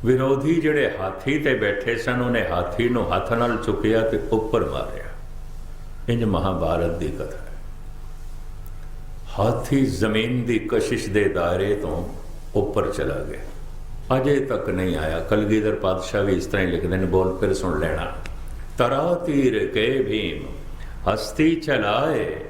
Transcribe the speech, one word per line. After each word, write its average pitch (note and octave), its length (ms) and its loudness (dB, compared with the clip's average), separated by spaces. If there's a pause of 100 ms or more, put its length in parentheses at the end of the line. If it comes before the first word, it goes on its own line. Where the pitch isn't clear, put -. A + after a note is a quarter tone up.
ਵਿਰੋਧੀ C3+ 560 4
ਜਿਹੜੇ D3 400 2
ਹਾਥੀ A2+ 380 -2
ਤੇ C#3+ 160 2
ਬੈਠੇ G#2 420 0
ਸਨ, B2 240 0
ਉਹਨੇ A#2+ 280 2
ਹਾਥੀ F2+ 400 0
ਨੂੰ G#2 280 2
ਹੱਥ F#2 160 0
ਨਾਲ A#2 240 2
ਚੁੱਕਿਆ G#2+ 440 2
ਤੇ A2 200 2 (120)
ਉੱਪਰ G#2+ 380 2
ਮਾਰਿਆ। - 320 -4 (1040)
ਇੰਝ A#2 160 2
ਮਹਾਭਾਰਤ E2+ 760 2
ਦੀ D#2 100 -2
ਕਥਾ D2 160 -4
ਹੈ। - 280 -8 (1900)
ਹਾਥੀ B2 480 2
ਜ਼ਮੀਨ A2 580 0
ਦੀ A2+ 280 0
ਕਸ਼ਿਸ਼ A2 360 0
ਦੇ G2 200 4
ਦਾਇਰੇ F2+ 460 2
ਤੋਂ F2 340 -4 (460)
ਉੱਪਰ G2+ 360 2
ਚਲਾ C2+ 240 -2
ਗਿਆ, - 260 -6 (760)
ਅਜੇ C3+ 240 4
ਤੱਕ - 280 -2
ਨਹੀਂ F#2 280 0
ਆਇਆ। D#2 240 0
ਕਲਗੀਧਰ G#2+ 540 2
ਪਾਤਸ਼ਾਹ F#2+ 480 0
ਵੀ G2 140 2
ਇਸ E2 100 -2
ਤਰ੍ਹਾਂ F#2+ 200 0
ਹੀ F2 40 2
ਲਿਖਦੇ E2+ 260 0
ਨੇ, F#2 100 2
ਬੋਲ F#2 340 4
ਫਿਰ F#2+ 140 2
ਸੁਣ E2 260 0
ਲੈਣਾ। D#2+ 360 -2 (640)
"ਤਰਾ C3+ 360 2 (120)
ਤੀਰ B2+ 400 4
ਕੇ B2+ 360 2
ਭੀਮ E2 440 -2 (600)
ਹਸਤੀ D#3 480 2
ਚਲਾਏ A#2 920 0